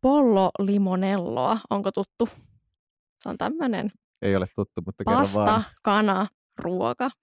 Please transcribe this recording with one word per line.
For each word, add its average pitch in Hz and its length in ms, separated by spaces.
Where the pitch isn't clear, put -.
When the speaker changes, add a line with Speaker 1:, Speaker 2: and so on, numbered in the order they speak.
Speaker 1:
Pollo 254 480
Limonelloa. 190 1000
Onko 196 220
tuttu? - 380
Se - 60
on - 80
tämmönen 240 520
Speaker 2:
Ei 98 140
ole 95 200
tuttu, 98 300
mutta - 180
kerro 233 160
Speaker 1:
pasta, 208 260
Speaker 2:
vaan. 214 180
Speaker 1:
kana, 202 440
ruoka. 185 520